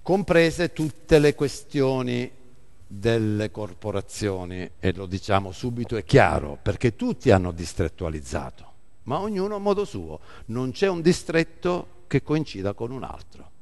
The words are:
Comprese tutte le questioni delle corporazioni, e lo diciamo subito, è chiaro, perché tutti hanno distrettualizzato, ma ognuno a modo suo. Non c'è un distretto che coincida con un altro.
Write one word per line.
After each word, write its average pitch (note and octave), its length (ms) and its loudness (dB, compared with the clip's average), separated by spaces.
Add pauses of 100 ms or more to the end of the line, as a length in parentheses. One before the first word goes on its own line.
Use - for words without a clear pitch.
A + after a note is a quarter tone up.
Comprese E3+ 720 4
tutte D#3 460 4
le D3 160 6
questioni B2+ 960 0 (560)
delle G#2+ 640 2
corporazioni, F#2+ 1300 -4
e F#2 140 2
lo F#2+ 120 -6
diciamo F#2+ 460 0
subito, A#2+ 440 -6
è G#2 80 -2
chiaro, D2+ 560 6
perché - 360 0
tutti A#3+ 340 0
hanno F2+ 220 6
distrettualizzato, D#2+ 1200 -6 (320)
ma C#3 160 -4
ognuno G3+ 380 -4
a - 20 -6
modo G3+ 260 2
suo. D#2 340 -10 (260)
Non B2 260 -4
c'è G3 160 2
un F3 140 0
distretto E3+ 1040 0
che C#3 160 2
coincida G2+ 500 -2
con A#2 160 -6
un B2+ 140 -8
altro. - 480 -14 (100)